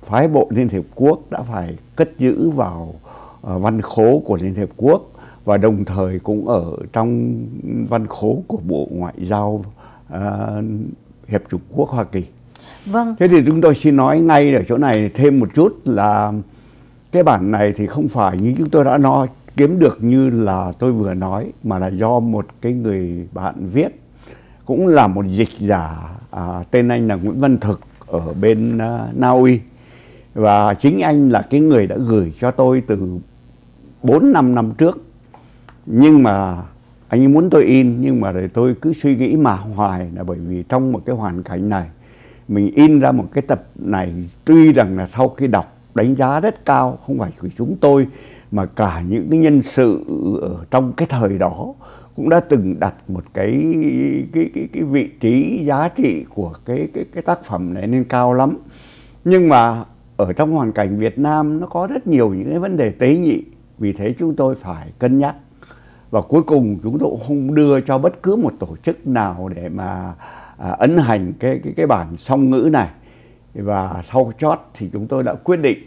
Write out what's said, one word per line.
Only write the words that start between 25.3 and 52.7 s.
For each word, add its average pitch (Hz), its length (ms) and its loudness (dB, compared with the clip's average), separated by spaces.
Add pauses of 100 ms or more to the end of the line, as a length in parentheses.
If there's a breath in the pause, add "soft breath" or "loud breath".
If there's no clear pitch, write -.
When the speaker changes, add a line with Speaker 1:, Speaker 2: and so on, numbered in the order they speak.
Speaker 1:
giả, 82 500 -4 (220)
à, 87 400 -8
tên 120 160 0
anh 117 200 0
là 104 80 -2
Nguyễn 98 240 -6
Văn 135 180 2
Thực 101 240 -4 (260)
ở 82 340 -6
bên, 113 360 0
à, 113 360 -6
Na 127 160 0
Uy. 127 300 4 (720 soft breath)
Và 104 400 4
chính 147 260 2
anh 147 300 2
là 110 120 2
cái 135 180 0
người 143 280 4
đã - 80 -4
gửi 107 440 0
cho 123 120 -2
tôi 131 360 2
từ 95 320 -4 (840)
bốn 165 300 4
năm 127 220 4
năm 113 220 0
trước. 165 260 0 (840 soft breath)
Nhưng 139 380 6
mà 95 400 0 (440)
anh 117 140 2
ấy 135 60 4
muốn 156 220 4
tôi 151 140 6
in, 123 380 4
nhưng 131 200 0
mà 98 100 -2
rồi 90 220 -4
tôi 120 280 0
cứ 160 120 0
suy 139 220 0
nghĩ 123 200 0
mà 135 200 2
hoài, 98 600 -4
là 92 80 -10
bởi 87 140 -8
vì 87 320 -8
trong 131 220 0
một 113 140 -6
cái 120 100 -4
hoàn 90 280 -6
cảnh 98 260 -6
này, 95 180 -2 (600 soft breath)
mình 101 280 0
in 151 240 8
ra 131 120 2
một 127 200 -2
cái 143 100 -2
tập 117 220 -4 (120)
này, 92 380 -4 (320)
tuy 156 280 8
rằng 98 240 2
là 92 160 -4
sau 127 160 0
khi 135 180 -4
đọc 104 300 -2 (180)
đánh 117 200 2
giá 135 240 0
rất 214 260 -4
cao, 127 320 0 (100)
không 139 120 -4
phải 92 120 -6 (100)
chỉ 90 60 -8 (100)
chúng 104 180 -4
tôi, 139 320 4 (440 loud breath)
mà 101 140 -2
cả 87 440 -4
những 98 200 -2
cái 160 100 2
nhân 151 220 4
sự 117 440 0 (360)
ở 82 300 -10
trong 127 220 0
cái - 140 -4
thời 107 300 -2
đó 95 360 -4 (420 loud breath)
cũng - 140 -2
đã 165 100 6
từng 101 400 0